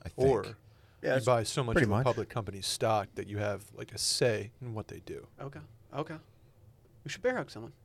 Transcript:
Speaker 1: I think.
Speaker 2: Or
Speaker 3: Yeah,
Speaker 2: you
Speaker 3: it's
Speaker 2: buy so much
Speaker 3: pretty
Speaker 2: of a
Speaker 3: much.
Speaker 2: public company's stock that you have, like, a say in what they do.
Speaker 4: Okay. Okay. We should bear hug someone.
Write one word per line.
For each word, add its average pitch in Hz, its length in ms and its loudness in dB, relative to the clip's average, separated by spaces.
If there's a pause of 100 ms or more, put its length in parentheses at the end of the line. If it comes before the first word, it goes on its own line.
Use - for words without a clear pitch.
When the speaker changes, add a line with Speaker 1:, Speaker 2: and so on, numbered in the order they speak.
Speaker 1:
I - 40 -10
think. 131 200 2
Speaker 2:
Or 113 160 4 (580)
Speaker 3:
Yeah, - 80 0
Speaker 2:
you 131 60 4
Speaker 3:
it's 120 100 2
Speaker 2:
buy 120 180 6
so - 180 0
much 117 120 0
Speaker 3:
pretty 120 100 6
Speaker 2:
of 104 60 4
a 98 60 4
Speaker 3:
much. 127 80 4
Speaker 2:
public 113 260 2
company's 98 360 -6
stock 107 500 0
that 101 120 -6
you 101 100 -6
have, 104 260 -2 (100)
like, 117 180 -12
a 107 60 -10
say 110 520 2 (100)
in 120 140 -10
what 107 140 -6
they - 120 -14
do. - 260 -12 (140)
Speaker 4:
Okay. 143 200 -12 (340)
Okay. 156 220 -6 (880)
We 143 60 -10
should - 120 -8
bear 254 140 0
hug 160 140 -4
someone. 117 220 -12 (120)